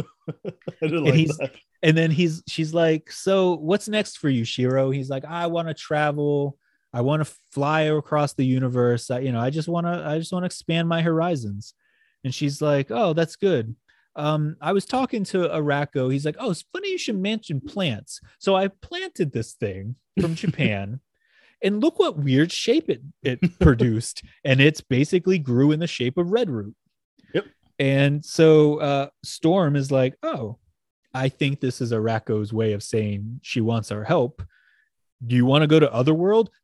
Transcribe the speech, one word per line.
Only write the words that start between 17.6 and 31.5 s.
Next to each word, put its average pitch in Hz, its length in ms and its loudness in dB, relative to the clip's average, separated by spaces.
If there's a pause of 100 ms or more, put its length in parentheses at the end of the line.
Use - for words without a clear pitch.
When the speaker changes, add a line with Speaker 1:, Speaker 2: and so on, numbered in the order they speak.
Speaker 2:
plants. 151 580 -6 (200)
So 196 160 2
I 190 120 2
planted 339 640 -6
this - 220 -6
thing 101 420 -8 (240)
from 165 160 0
Speaker 1:
<laughs> - 80 -10
Speaker 2:
Japan, 113 560 -2 (640)
and 208 180 0
look 320 160 2
what 294 200 0
weird 143 340 4
shape - 380 0
it, 135 120 -2 (220)
it 127 160 -2 (100)
Speaker 1:
<laughs> - 100 -14
Speaker 2:
produced. 120 600 2 (220)
And 135 160 4
it's 156 220 6
basically 175 580 0
grew 135 320 4
in 151 80 0
the 170 80 -4
shape 127 300 -4
of 175 140 0
red 226 180 0
root." 110 260 -8 (580)
Speaker 1:
Yep. - 120 -2 (340)
Speaker 2:
And 139 460 2
so, 151 540 6
uh, 139 280 0 (160)
Storm 165 540 0
is 135 120 -2
like, 131 320 2
"Oh, 143 360 -6 (560)
I 131 160 -2
think 139 320 -4